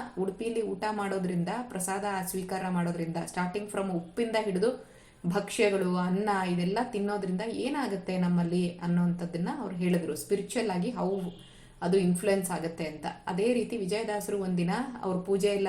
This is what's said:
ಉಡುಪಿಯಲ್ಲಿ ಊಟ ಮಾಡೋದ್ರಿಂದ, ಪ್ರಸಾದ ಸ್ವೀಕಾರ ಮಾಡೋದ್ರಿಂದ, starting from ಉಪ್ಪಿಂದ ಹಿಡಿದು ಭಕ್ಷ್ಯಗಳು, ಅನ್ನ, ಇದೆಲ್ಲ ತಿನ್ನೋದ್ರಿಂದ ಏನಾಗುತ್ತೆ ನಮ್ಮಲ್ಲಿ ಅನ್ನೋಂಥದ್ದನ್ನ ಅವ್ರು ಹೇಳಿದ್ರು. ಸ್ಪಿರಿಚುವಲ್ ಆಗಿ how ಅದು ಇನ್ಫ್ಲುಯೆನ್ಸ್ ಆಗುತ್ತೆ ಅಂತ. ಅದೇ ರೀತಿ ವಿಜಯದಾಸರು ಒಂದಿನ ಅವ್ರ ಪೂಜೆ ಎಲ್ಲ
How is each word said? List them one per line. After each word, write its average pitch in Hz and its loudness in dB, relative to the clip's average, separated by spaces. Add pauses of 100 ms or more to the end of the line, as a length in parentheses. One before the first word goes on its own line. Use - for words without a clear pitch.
(200)
ಉಡುಪಿಯಲ್ಲಿ 226 -2
ಊಟ 196 -2
ಮಾಡೋದ್ರಿಂದ, 185 0 (200)
ಪ್ರಸಾದ 196 -4 (200)
ಸ್ವೀಕಾರ 185 -4
ಮಾಡೋದ್ರಿಂದ, 170 0 (160)
starting 185 -2
from 196 -2
ಉಪ್ಪಿಂದ 220 -2
ಹಿಡಿದು 202 0 (380)
ಭಕ್ಷ್ಯಗಳು, 190 2
ಅನ್ನ, 180 2 (200)
ಇದೆಲ್ಲ 175 2
ತಿನ್ನೋದ್ರಿಂದ 202 -2
ಏನಾಗುತ್ತೆ 214 -2
ನಮ್ಮಲ್ಲಿ 175 2
ಅನ್ನೋಂಥದ್ದನ್ನ 175 2 (100)
ಅವ್ರು 190 -6
ಹೇಳಿದ್ರು. 175 2
ಸ್ಪಿರಿಚುವಲ್ 202 0
ಆಗಿ 185 0
how 185 -2 (480)
ಅದು 180 4
ಇನ್ಫ್ಲುಯೆನ್ಸ್ 185 4
ಆಗುತ್ತೆ 170 -2
ಅಂತ. - -6 (220)
ಅದೇ 196 2
ರೀತಿ 233 0
ವಿಜಯದಾಸರು 208 -2
ಒಂದಿನ 180 0 (320)
ಅವ್ರ 185 0
ಪೂಜೆ 196 2
ಎಲ್ಲ 196 2